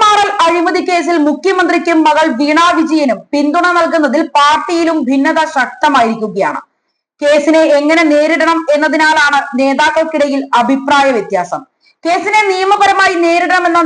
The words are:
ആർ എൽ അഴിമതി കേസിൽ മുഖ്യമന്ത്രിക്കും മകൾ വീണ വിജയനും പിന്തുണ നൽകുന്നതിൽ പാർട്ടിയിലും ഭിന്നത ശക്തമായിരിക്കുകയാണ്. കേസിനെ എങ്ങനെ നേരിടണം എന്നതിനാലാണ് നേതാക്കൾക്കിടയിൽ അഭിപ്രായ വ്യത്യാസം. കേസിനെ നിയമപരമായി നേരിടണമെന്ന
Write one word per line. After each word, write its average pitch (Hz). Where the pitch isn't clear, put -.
ആർ 415
എൽ 403
അഴിമതി 349
കേസിൽ 339
മുഖ്യമന്ത്രിക്കും 339
മകൾ 311
വീണ 302
വിജയനും 285
പിന്തുണ 294
നൽകുന്നതിൽ 311
പാർട്ടിയിലും 320
ഭിന്നത 285
ശക്തമായിരിക്കുകയാണ്. 226
കേസിനെ 302
എങ്ങനെ 311
നേരിടണം 320
എന്നതിനാലാണ് 302
നേതാക്കൾക്കിടയിൽ 294
അഭിപ്രായ 269
വ്യത്യാസം. 180
കേസിനെ 370
നിയമപരമായി 381
നേരിടണമെന്ന 349